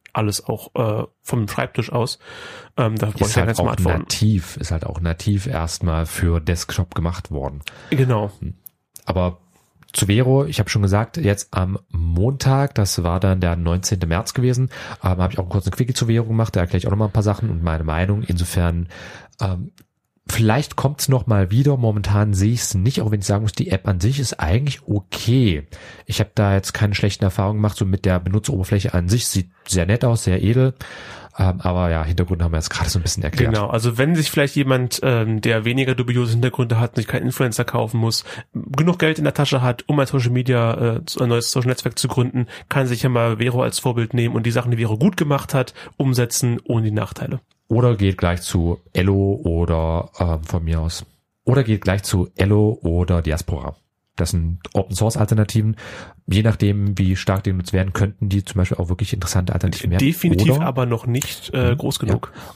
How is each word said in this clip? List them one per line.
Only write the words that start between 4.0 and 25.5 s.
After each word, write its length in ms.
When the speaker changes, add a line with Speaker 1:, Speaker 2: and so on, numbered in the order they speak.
Speaker 2:
nativ, 560
ist 140
halt 160
auch 140
nativ 440
erstmal 640
für 320
Desktop 560
gemacht 340
worden. 320
Speaker 1:
Genau. 480
Speaker 2:
Hm. 160
Aber 340
zu 160
Vero, 380
ich 140
habe 100
schon 120
gesagt, 360
jetzt 360
am 240
Montag, 800
das 300
war 160
dann 200
der 160
neunzehnte 520
März 260
gewesen, 360
ähm, 140
habe 160
ich 40
auch 60
einen 80
kurzen 200
Quickie 220
zu 140
Vero 180
gemacht, 300
da 60
erkläre 180
ich 80
auch 40
nochmal 180
ein 40
paar 100
Sachen 280
und 100
meine 220
Meinung. 400
Insofern, 640
ähm, 300
vielleicht 520
kommt's 320
noch 180
mal 240
wieder. 240
Momentan 580
sehe 200
ich's 220
nicht, 260
auch 100
wenn 80
ich 60
sagen 180
muss, 80
die 200
App 180
an 100
sich 220
ist 180
eigentlich 480
okay. 800